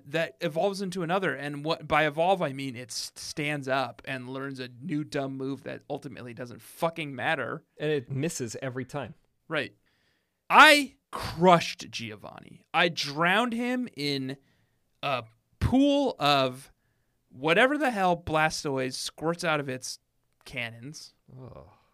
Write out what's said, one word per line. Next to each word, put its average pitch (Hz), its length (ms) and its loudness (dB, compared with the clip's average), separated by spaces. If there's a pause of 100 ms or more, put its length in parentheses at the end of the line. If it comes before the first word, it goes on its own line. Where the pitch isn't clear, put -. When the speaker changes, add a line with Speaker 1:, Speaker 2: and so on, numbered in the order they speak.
Speaker 1:
that 156 340 -4
evolves 175 400 0
into 185 220 -4
another, 170 300 0
and 143 300 -8
what, 160 240 -4
by 156 180 4
evolve, 170 360 2
I 147 120 0
mean 135 220 -6
it 127 160 -12
s-, - 240 -8
stands 147 520 -6
up 131 380 -2
and 127 240 -8
learns 135 300 -8
a 127 80 -8 (140)
new 151 240 -4
dumb 139 320 -4
move 135 260 -6
that 131 260 -10
ultimately 123 440 -10
doesn't 117 280 -14
fucking 165 540 -6
matter. 143 480 -2 (160)
Speaker 2:
And 151 120 -2
it 139 200 -2
misses 135 500 -4
every 131 240 -6
time. 131 300 -10 (320)
Speaker 1:
Right. 151 260 -4 (760)
I 285 460 10 (160)
crushed - 800 4
Giovanni. - 840 -14
I 175 160 4
drowned 175 640 0
him 247 420 -4
in 139 420 -4 (640)
a 131 220 -2 (360)
pool 277 600 4
of 135 520 2 (580)
whatever 196 480 4
the 285 140 2
hell 185 260 2
Blastoise 156 760 0
squirts 170 500 -4
out 156 160 2
of 139 100 -6
its - 280 -8 (480)
cannons. 120 680 -12 (260)
Speaker 2:
Oh. 113 320 -18 (220)